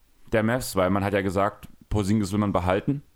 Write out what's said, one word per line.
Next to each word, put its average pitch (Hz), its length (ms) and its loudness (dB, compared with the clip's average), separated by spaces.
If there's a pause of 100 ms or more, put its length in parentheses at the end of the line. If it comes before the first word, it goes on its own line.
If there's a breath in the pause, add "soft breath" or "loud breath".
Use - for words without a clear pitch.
(320)
der 110 100 2
Mavs, 117 340 -2
weil 92 140 2
man 98 140 0
hat 101 100 0
ja 101 80 2
gesagt, 98 460 -2 (220)
Porzingis 104 420 0
will 104 80 0
man 104 140 0
behalten. 95 500 0 (120)